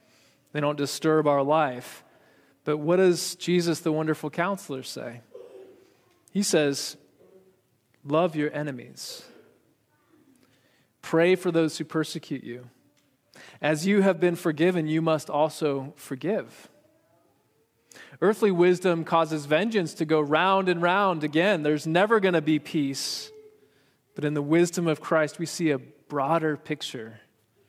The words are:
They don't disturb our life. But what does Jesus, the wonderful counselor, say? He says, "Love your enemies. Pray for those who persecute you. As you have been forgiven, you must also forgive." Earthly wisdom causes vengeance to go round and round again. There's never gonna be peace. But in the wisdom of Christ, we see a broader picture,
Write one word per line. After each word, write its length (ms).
They 60
don't 160
disturb 520
our 160
life. 600
But 140
what 180
does 400
Jesus, 440
the 120
wonderful 380
counselor, 520
say? 400
He 100
says, 560
"Love 320
your 180
enemies. 680
Pray 340
for 160
those 260
who 80
persecute 580
you. 260
As 240
you 160
have 180
been 160
forgiven, 520
you 140
must 280
also 640
forgive." 760
Earthly 300
wisdom 520
causes 420
vengeance 500
to 100
go 160
round 480
and 120
round 420
again. 380
There's 240
never 340
gonna 220
be 160
peace. 720
But 80
in 120
the 80
wisdom 440
of 140
Christ, 380
we 80
see 240
a 80
broader 760
picture, 640